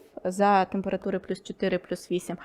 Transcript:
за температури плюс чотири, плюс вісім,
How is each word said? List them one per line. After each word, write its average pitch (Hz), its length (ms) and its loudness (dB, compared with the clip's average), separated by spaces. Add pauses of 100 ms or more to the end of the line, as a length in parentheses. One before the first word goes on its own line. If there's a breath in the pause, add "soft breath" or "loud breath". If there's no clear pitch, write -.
(240)
за 196 400 4
температури 190 540 -4
плюс 185 240 -8
чотири, 185 360 -2
плюс - 320 -8
вісім, 180 340 -4